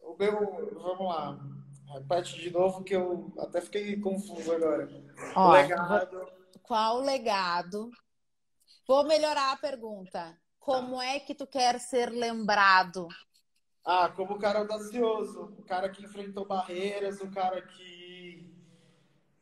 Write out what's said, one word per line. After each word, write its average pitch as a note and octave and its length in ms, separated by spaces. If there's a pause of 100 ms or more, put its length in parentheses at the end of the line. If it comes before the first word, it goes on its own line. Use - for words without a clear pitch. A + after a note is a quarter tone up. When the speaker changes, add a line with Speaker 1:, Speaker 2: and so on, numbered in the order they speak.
Speaker 1:
O E3 180
meu, G3 560
vamos F#3 320
lá, D3+ 320 (560)
repete F3 460
de E3+ 100
novo F#3 320
que - 120
eu F3+ 440
até - 220
fiquei G#3 400
confuso E3+ 520
agora. D#3 360 (480)
Speaker 2:
Ó, F#3 120
Speaker 1:
O E3+ 40
legado. F3 680
Speaker 2:
vou, - 140 (300)
qual A3 360
o C4+ 60
legado? G#3 840 (1000)
Vou C#4 160
melhorar D4+ 480
a C#4 40
pergunta. G#3 800 (220)
Como B3+ 380
Speaker 1:
Tá. B3+ 80
Speaker 2:
é C4+ 160
que C#4+ 140
tu C4+ 120
quer B3 340
ser A#3+ 300
lembrado? G3+ 960 (800)
Speaker 1:
Ah, F3 240
como F#3+ 260
o G3+ 40
cara G#3 200
audacioso, G#3 1000
o - 40
cara F#3+ 260
que G3 160
enfrentou G3+ 400
barreiras, G3 760
o G3 100
cara F#3 320
que F3+ 880 (880)